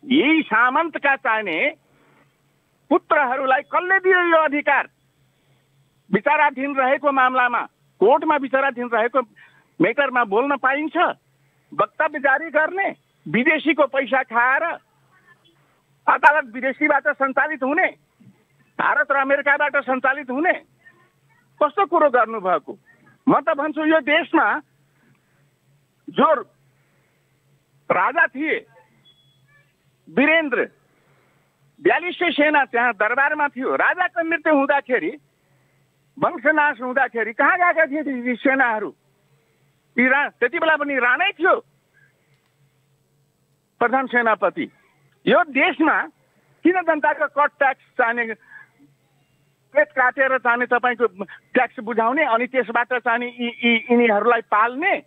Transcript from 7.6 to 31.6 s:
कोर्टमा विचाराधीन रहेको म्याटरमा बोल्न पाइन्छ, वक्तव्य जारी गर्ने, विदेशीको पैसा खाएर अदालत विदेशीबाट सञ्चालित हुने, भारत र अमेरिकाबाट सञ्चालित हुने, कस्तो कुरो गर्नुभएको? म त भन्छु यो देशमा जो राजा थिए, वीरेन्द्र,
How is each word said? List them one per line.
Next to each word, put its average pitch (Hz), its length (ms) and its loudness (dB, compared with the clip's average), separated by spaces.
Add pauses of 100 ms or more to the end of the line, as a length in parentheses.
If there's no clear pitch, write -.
कोर्टमा 302 360 4
विचाराधीन 262 520 -2
रहेको 233 320 0 (600)
म्याटरमा 247 440 2
बोल्न 240 320 0
पाइन्छ, 277 400 -2 (800)
वक्तव्य 302 440 -2
जारी 294 320 0
गर्ने, 330 380 -2 (400)
विदेशीको 277 580 0
पैसा 262 360 -2
खाएर 254 420 0 (1400)
अदालत 277 480 2
विदेशीबाट 277 540 -2
सञ्चालित 269 540 -2
हुने, 302 240 0 (920)
भारत 254 340 0
र 269 40 0
अमेरिकाबाट 285 600 0
सञ्चालित 262 540 -2
हुने, 302 220 -2 (1080)
कस्तो 302 260 0
कुरो 302 240 2
गर्नुभएको? 220 600 -2 (560)
म 208 120 2
त 320 120 -2
भन्छु 302 320 -4
यो 320 160 2
देशमा 285 600 0 (1500)
जो 285 220 2 (1600)
राजा 247 360 0
थिए, 285 400 -6 (1400)
वीरेन्द्र, 269 600 0 (1120)